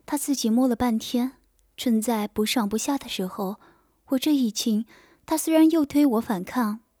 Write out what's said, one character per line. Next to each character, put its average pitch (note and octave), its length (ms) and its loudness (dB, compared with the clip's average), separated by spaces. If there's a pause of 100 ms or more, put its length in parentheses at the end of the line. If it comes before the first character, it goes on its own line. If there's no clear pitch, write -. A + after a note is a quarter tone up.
他 - 120 -4
自 C#4+ 180 -2
己 A#3 160 0
摸 B3+ 180 2
了 A#3 80 0
半 A#3 220 0
天， B3 340 -4 (440)
正 A3 240 0
在 G#3+ 280 -2
不 - 180 -2
上 G#3+ 220 0
不 A3 100 -2
下 C#4 180 -2
的 C4 120 -10
时 F#3+ 180 -6
候， F#3+ 340 -8 (500)
我 C4+ 80 2
这 D4+ 160 2
一 B3+ 160 2
亲， A3 360 -2 (380)
他 D#4+ 120 -2
虽 D#4+ 160 -2
然 D#4+ 180 8
又 D#4+ 140 2
推 C#4+ 220 4
我 A3+ 140 2
反 F#3+ 240 -4
抗， A3 360 -4 (200)